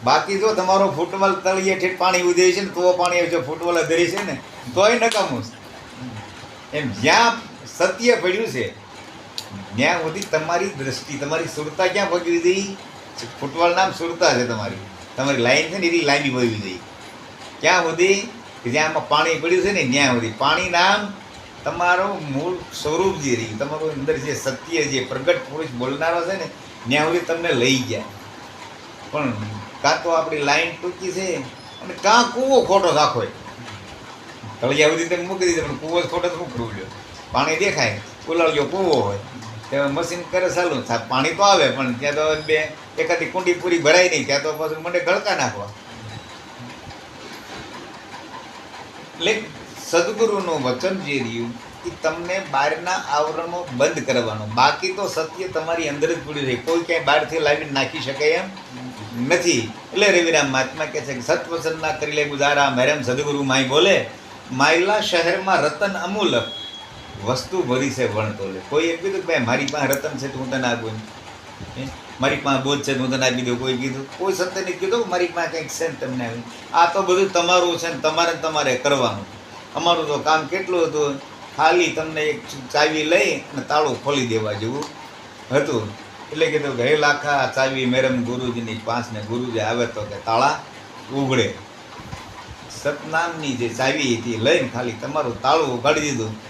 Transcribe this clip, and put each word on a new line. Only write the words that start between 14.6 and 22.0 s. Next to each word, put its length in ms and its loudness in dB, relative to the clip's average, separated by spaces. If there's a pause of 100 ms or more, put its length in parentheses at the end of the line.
તમારી 260 2
લાઈન 240 4
છે 120 -6
ને, 80 0
એની 140 4
લાઈન 340 2
વહવી 140 2
જોઈએ. 300 -4 (840)
ક્યાં 220 4
સુધી? 460 2 (360)
કે 60 -2
જ્યાં 180 2
આમાં 200 -2
પાણી 260 4
પડ્યું 280 2
છે 100 2
ને, 200 2
ત્યાં 220 4
સુધી. 240 0
પાણી 320 2
નામ 420 4 (520)
તમારો 500 2